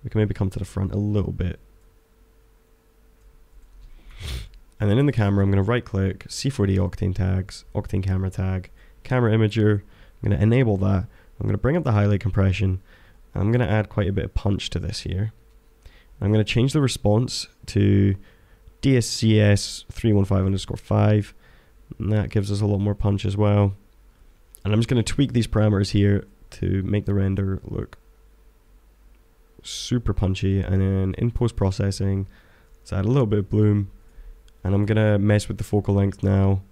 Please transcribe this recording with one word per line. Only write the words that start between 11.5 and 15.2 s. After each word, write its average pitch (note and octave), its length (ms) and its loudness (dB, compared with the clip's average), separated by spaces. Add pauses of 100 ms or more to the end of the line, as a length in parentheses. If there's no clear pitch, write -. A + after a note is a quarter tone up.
bring C3+ 200 0
up F3 60 -2
the A#2+ 100 0
highlight G2+ 260 2
compression. F#2+ 640 0 (520)
And F#2 100 -2
I'm G#2 80 0
gonna A#2+ 140 2
add G#2 240 0
quite G2+ 200 -2
a G2 40 -2
bit G2 120 -2
of - 80 -10
punch - 380 -2
to F2 80 -4
this - 220 -8
here. G2+ 300 -6 (880)